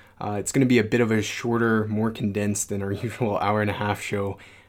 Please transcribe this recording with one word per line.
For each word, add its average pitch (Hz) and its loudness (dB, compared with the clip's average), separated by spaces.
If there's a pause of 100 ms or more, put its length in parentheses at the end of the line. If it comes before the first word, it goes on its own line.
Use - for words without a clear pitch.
(220)
uh, 104 -4
it's - -6
gonna 135 4
be 123 6
a 104 2
bit 120 2
of 110 2
a 110 2
shorter, 113 0
more 107 0
condensed 104 -2
than 101 -4
our 98 -4
<laughs> 101 -6
usual 104 -2
hour 104 2
and 104 2
a 95 -2
half 104 -2
show. 98 -4 (320)